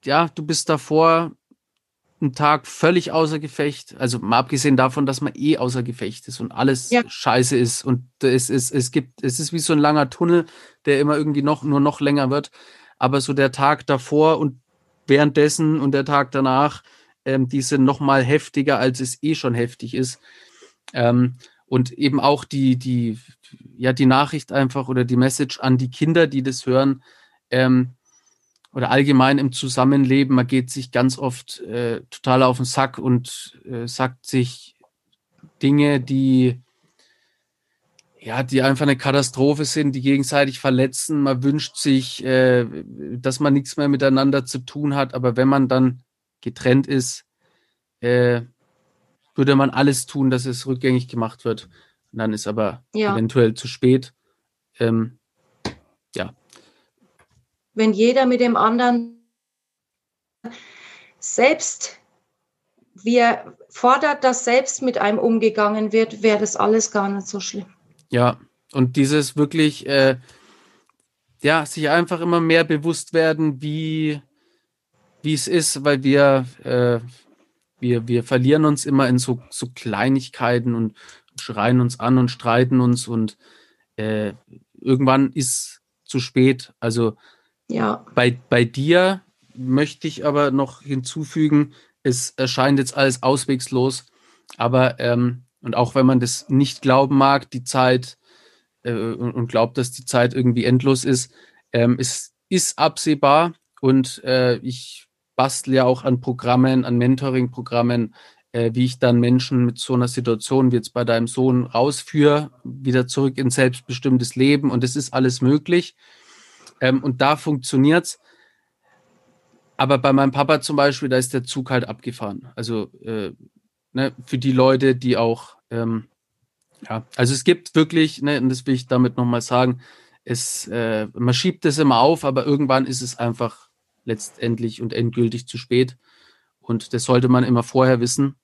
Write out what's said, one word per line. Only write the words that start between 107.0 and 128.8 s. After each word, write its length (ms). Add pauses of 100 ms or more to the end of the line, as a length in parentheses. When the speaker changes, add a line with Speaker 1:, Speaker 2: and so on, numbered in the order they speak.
Speaker 1:
äh, 220
wie 100
ich 160
dann 200
Menschen 460
mit 120
so 160
einer 140
Situation 640
wie 40
jetzt 180
bei 100
deinem 220
Sohn 400
rausführe, 840 (140)
wieder 440
zurück 300
in 120
selbstbestimmtes 840
Leben 340
und 140
es 120
ist 160
alles 300
möglich. 540 (840)
Ähm, 220
und 180
da 160
funktioniert's. 840 (1600)
Aber 220
bei 140
meinem 200
Papa 280
zum 160
Beispiel, 320
da 100
ist 160
der 100
Zug 260
halt 180
abgefahren. 680
Also, 340 (120)
äh, 300 (600)
ne, 200 (120)
für 140
die 140
Leute, 440
die 200
auch, 400 (140)
ähm, 380 (800)
ja, 180 (100)
also 160
es 120
gibt 320
wirklich, 460
ne, 180
und 80
das 180
will 80
ich 140